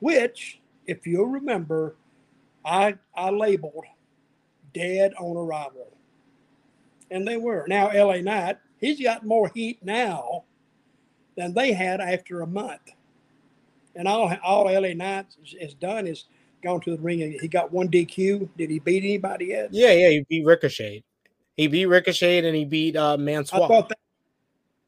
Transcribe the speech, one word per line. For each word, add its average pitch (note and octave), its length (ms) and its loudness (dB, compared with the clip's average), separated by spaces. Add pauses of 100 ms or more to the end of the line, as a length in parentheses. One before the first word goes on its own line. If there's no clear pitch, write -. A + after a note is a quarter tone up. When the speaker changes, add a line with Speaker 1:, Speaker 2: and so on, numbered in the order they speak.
Speaker 1:
which, B3 580 0 (280)
if F3 200 -10
you'll F3+ 200 0
remember, E3+ 680 -4 (680)
I, G3 320 0 (200)
I F#3 140 -4
labeled F#3+ 560 -2 (880)
dead F#3+ 440 0
on E3+ 200 -8
arrival. D3+ 500 -8 (1200)
And F#3+ 160 -6
they A#3 100 -4
were. A3 300 -4
Now, G3+ 220 2
L G3+ 220 4
A F3+ 100 -2
Knight, F#3+ 360 -4 (220)
he's C#4 200 -2
got A3+ 260 -2
more G#3+ 280 2
heat A3+ 300 -6
now F#3+ 600 -4 (920)
than F3+ 160 -6
they B3+ 180 2
had F#3 300 -2
after F3+ 400 -6
a D#3+ 60 -8
month. F#3 340 -8 (1120)
And F3 120 -4
all, G3 360 2
all G3 240 4
L F#3+ 180 2
A F3+ 80 -2
Knight F#3+ 340 -6 (120)
has, - 220 -20
has C#3+ 140 -14
done F#3+ 320 -6
is D#3+ 180 -10 (380)
gone F3 180 -2
to E3+ 140 -6
the D#3 60 -10
ring E3+ 200 -2
and D3+ 180 -8
he E3 80 -8
got E3 240 -2
one F#3 160 -2
D E3+ 180 4
Q. F#3+ 520 -2
Did D#3 140 -6
he D#3 80 -4
beat F#3 240 0
anybody F#3+ 420 -4
yet? G3 260 -6
Speaker 2:
Yeah, A3 200 6
yeah, F3 180 8
he D3 180 4
beat D#3+ 180 -2
Ricochet. B2 580 2 (520)
He D#3 120 2
beat E3+ 180 2
Ricochet F3 600 4
and D#3+ 100 0
he D3+ 100 0
beat, D#3 320 -2
uh, D3+ 180 2
Mansoor. D3 480 -2
Speaker 1:
I D#3 40 2
thought A3+ 220 6
that, - 80 -8 (920)